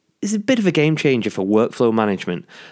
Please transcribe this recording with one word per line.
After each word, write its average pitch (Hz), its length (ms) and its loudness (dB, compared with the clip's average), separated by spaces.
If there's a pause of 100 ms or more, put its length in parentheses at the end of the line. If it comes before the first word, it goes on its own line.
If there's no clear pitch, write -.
(220)
is 208 120 -4
a 214 60 -2
bit 254 180 0
of 208 80 -2
a 180 60 4
game 156 240 2
changer 127 340 0
for 98 160 -4
workflow 110 480 2
management, 98 520 -2 (260)